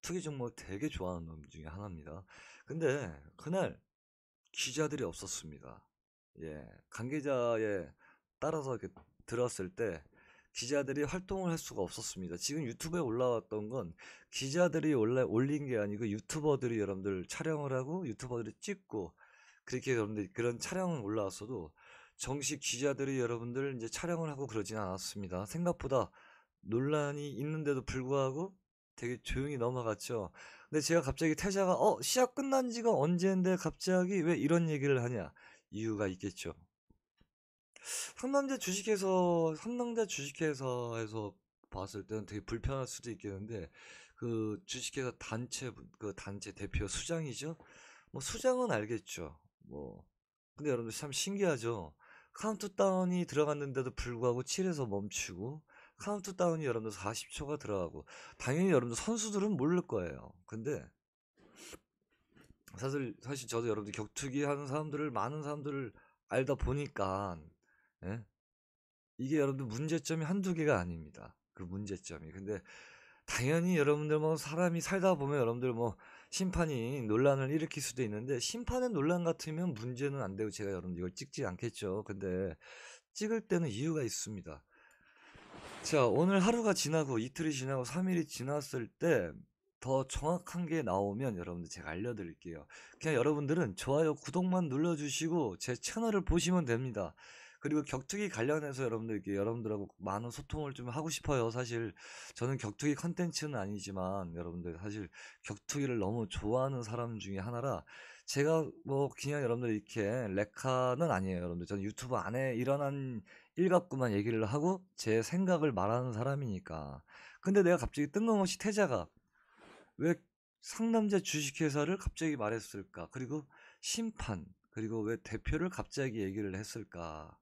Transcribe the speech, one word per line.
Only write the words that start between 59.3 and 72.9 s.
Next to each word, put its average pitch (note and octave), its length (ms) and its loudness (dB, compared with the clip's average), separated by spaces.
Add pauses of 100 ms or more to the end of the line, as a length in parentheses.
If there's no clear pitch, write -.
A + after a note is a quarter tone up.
모를 E3+ 300 4
거예요. F2 520 -4 (120)
근데 A2 400 -6 (1900)
사실, C3 440 -2
사실 B2+ 260 -6
저도 A#2 220 0
여러분들 G#2 240 -2
격투기 C3+ 500 -4
하는 C#3+ 240 -2
사람들을, D3 420 -2
많은 B2 320 -2
사람들을 C#3+ 520 -6 (340)
알다 C3+ 280 2
보니까, G2+ 840 -2 (640)
예? G#2 200 -6 (920)
이게 C3+ 220 0
여러분들 C#3 260 2
문제점이 D#3 580 -2
한두 F#3 300 0
개가 D3+ 260 4
아닙니다. D#2+ 560 -6 (200)
그 - 80 -10
문제점이. F2 680 -8
근데 F#2+ 300 -6 (640)